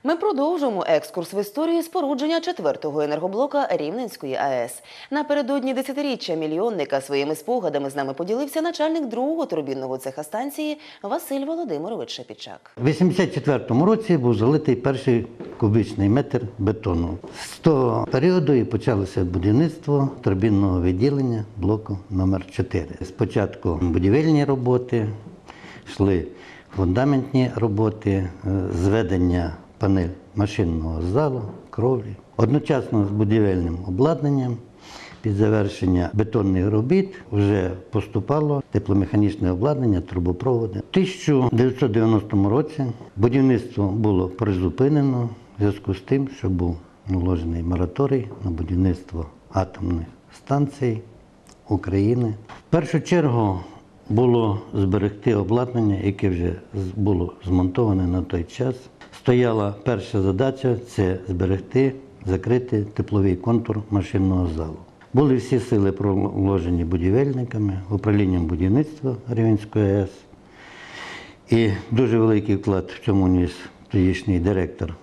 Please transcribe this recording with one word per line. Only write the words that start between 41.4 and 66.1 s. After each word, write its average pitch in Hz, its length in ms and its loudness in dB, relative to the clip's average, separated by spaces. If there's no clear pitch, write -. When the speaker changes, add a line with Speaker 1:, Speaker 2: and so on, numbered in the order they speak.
Speaker 2:
дев'ятсот 123 400 2
дев'яностому 107 580 2
році 139 360 0
будівництво 117 720 2
було 98 400 2
призупинено 120 1000 0
в 101 40 -2
зв'язку 101 320 0
з - 80 -6
тим, 135 360 0
що - 120 -4
був 87 280 0
наложений 85 560 -2
мораторій 104 640 -2
на 92 80 -2
будівництво 85 720 -2
атомних 90 560 -4
станцій 131 640 -2
України. 107 640 0
В - 240 -10
першу 160 300 2
чергу 117 580 2
було 113 520 2
зберегти 101 600 2
обладнання, 110 680 0
яке 98 260 0
вже 87 240 0
з-, 95 220 -6
було 95 380 0
змонтоване 92 600 2
на 90 140 0
той 87 220 -4
час. 123 320 -4
Стояла 113 680 2
перша 104 380 0
задача — 123 540 0
це 92 380 0
зберегти, 95 640 0
закрити 110 580 0
тепловий 98 520 0
контур 113 540 0
машинного 92 580 2
залу. 80 300 -6
Були 131 220 6
всі 123 240 0
сили 101 320 2
проложені 95 920 0